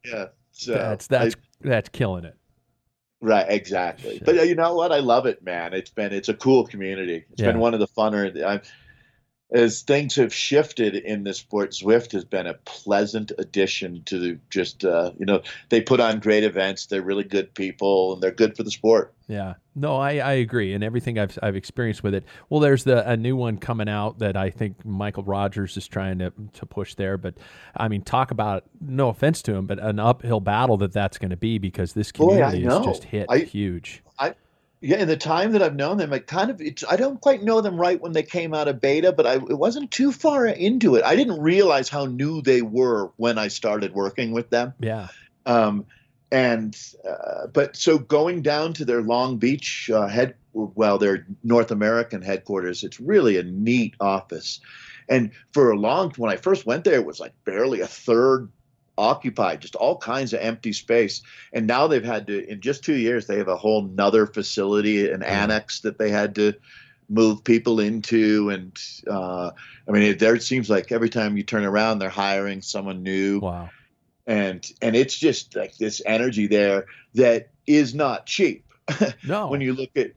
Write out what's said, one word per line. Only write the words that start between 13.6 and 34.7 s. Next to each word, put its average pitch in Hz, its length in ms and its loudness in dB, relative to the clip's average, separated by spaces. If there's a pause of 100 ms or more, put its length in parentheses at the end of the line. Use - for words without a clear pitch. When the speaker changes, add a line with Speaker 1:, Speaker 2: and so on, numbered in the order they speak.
Speaker 1:
to 95 160 -6
the, 87 200 -4 (100)
just, - 340 -4
uh, 87 340 2
you 95 80 -6
know, 98 160 2 (280)
they 117 100 4
put 120 220 2
on 110 180 2
great 107 240 4
events. 95 440 -2
They're 98 140 -4
really 98 220 -2
good 101 300 -4
people, 95 600 0
and 90 80 -6
they're 92 100 2
good 107 260 2
for 113 60 -6
the 104 80 -6
sport. 110 420 2 (160)
Speaker 2:
Yeah. 95 240 -8 (200)
No, 143 220 -4
I, 139 220 -2
I 139 160 0
agree. 110 400 0
And 104 100 -2
everything 117 340 -4
I've, 101 240 -4
I've 104 140 -2
experienced 110 480 -4
with 101 100 0
it. 98 120 -4 (240)
Well, 151 100 2
there's 139 240 4
the, 120 260 2
a 120 60 2
new 123 220 -2
one 113 200 -2
coming 110 300 -4
out 104 320 -4
that 101 160 -2
I 95 140 0
think 101 340 -8
Michael 101 400 -6
Rogers 98 540 -4
is 98 100 -10
trying 95 320 -4
to, 90 140 -4 (200)
to - 120 -14
push - 300 -10
there. 98 220 -2
But, 90 180 -8 (420)
I 113 100 -2
mean, 101 140 -2
talk 127 300 -2
about, 107 340 -4 (160)
no 135 260 -2
offense 147 360 -2
to 110 100 -4
him, 98 120 -4
but 98 160 -6
an 107 180 -2
uphill 117 420 0
battle 107 360 2
that 98 140 0
that's 101 260 -4
gonna 90 200 -6
be 113 200 -2
because 92 360 -4
this 104 180 -4
Speaker 1:
Boy, 180 320 4
I 107 80 2
Speaker 2:
community 92 120 -2
is - 40 -2
Speaker 1:
know. 170 160 2
Speaker 2:
just - 220 -4
hit 104 240 -6
Speaker 1:
I, 131 100 4
Speaker 2:
huge. 101 600 -6 (180)
Speaker 1:
I, 143 140 -2 (460)